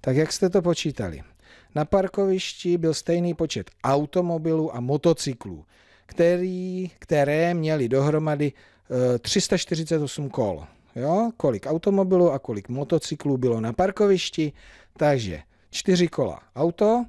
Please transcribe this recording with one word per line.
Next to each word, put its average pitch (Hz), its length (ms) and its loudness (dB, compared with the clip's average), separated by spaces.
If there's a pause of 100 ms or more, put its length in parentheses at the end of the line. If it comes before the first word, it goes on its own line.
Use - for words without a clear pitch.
Tak 131 160 0
jak 156 160 0
jste 185 180 0
to 185 120 4
počítali? 135 600 -2 (520)
Na 151 100 0
parkovišti 185 920 0
byl 160 160 0
stejný 175 400 -2
počet 151 360 -4 (140)
automobilů 160 920 0
a 123 40 -6
motocyklů, 127 840 -2 (420)
který, 185 920 0
které 156 560 2
měly 156 340 0
dohromady, 147 640 0 (600)
eh, 120 40 0
tři - 220 0
sta 180 180 0
čtyřicet 160 440 -2
osm 143 280 -6
kol. 92 360 -2 (300)
Jo? 175 400 0
Kolik 123 300 -2
automobilů 185 640 2
a 135 80 -2
kolik 104 300 -8
motocyklů 143 680 -2
bylo 120 240 0
na 113 120 -4
parkovišti? 185 800 2 (440)
Takže 117 460 0 (280)
čtyři 180 380 2
kola 104 320 -4 (160)
auto 208 520 2